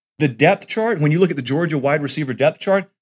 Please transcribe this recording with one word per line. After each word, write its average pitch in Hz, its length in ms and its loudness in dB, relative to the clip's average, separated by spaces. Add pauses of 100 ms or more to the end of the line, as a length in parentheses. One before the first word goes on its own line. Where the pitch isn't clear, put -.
(180)
The 151 120 2
depth 139 360 2
chart, 220 340 -2
when 151 120 2
you 165 80 0
look 185 100 4
at 160 60 -6
the 139 80 -6
Georgia 151 340 -2
wide 139 240 0
receiver 139 320 -4
depth 147 260 0
chart, 190 300 -2 (120)